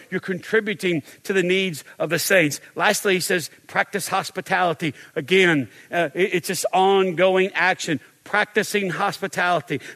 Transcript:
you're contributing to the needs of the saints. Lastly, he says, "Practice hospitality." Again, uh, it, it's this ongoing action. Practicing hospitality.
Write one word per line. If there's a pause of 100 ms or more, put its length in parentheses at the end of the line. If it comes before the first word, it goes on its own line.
you're
contributing (200)
to
the
needs (160)
of
the
saints. (120)
Lastly,
he
says, (180)
"Practice
hospitality." (220)
Again, (220)
uh,
it,
it's
this
ongoing
action. (220)
Practicing
hospitality. (160)